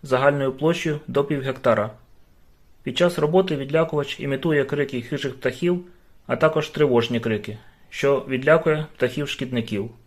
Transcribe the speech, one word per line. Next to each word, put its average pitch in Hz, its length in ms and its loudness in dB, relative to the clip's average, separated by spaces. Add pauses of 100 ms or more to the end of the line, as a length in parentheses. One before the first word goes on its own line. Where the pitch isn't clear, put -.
загальною 135 500 2
площею 156 540 0
до 139 160 2
пів 143 180 -2
гектара. 113 500 0 (920)
Під - 140 -6
час 175 220 2
роботи 165 360 2
відлякувач 143 640 -2
імітує 139 460 0
крики 139 360 -4
хижих 131 340 -6
птахів, 175 500 -2 (420)
а 117 80 0
також - 340 2
тривожні 120 500 2
крики, 110 380 -4 (320)
що 139 380 0
відлякує 156 580 2 (120)
птахів-шкідників. 123 920 -2 (180)